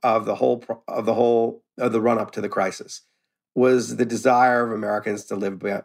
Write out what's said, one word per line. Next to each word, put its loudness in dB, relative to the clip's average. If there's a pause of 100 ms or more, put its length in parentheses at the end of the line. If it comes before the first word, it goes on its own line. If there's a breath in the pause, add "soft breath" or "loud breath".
of 2
the -2
whole 0
pro-, -12
of -6
the 2
whole, 2 (160)
of 0
the 0
run-up 0
to -10
the -4
crisis -6 (540)
was 2
the 2
desire 2
of -4
Americans -4
to -10
live -4
be-, -4 (120)